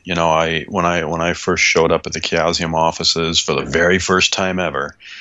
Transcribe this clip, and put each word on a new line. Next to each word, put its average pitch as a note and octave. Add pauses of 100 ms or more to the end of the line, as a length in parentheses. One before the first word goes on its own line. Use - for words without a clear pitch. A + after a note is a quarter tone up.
You F2+
know, E2+
I, E2
when F2+
I, E2+
when E2
I E2+
first E2
showed E2
up E2
at D#2+
the -
Chaosium E2+
offices E2
for E2
the D2
very E2+
first F#2
time F#2
ever, D2 (240)